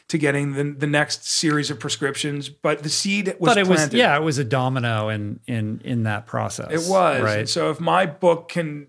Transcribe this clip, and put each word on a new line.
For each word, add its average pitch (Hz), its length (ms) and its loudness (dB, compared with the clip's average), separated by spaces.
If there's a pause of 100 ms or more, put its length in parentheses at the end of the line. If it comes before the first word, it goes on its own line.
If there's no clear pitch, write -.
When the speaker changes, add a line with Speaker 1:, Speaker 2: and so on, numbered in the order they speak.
Speaker 1:
to - 80 -2
getting 143 380 0
the, 143 100 -2
the 143 220 -4
next 147 420 0
series 147 420 0
of 139 80 -8
prescriptions, 143 720 -4
but 151 340 -2
the 151 60 -4
seed 196 380 0 (120)
was 175 120 4
Speaker 2:
But 214 80 6
it 190 80 4
was, 175 140 6
Speaker 1:
planted. 151 180 2
Speaker 2:
yeah, 180 180 6
it 156 60 0
was 151 160 0
a 143 60 0
domino 120 640 0
in, 104 360 -6
in, 110 380 -4
in 117 200 -2
that 110 200 -4
process, 110 480 -6
Speaker 1:
It 165 180 -2
was. 165 320 4
Speaker 2:
right? 107 180 2
Speaker 1:
And 113 80 -4
so 156 220 -2
if 156 100 -4
my 170 260 2
book 165 420 0
can, 147 400 -6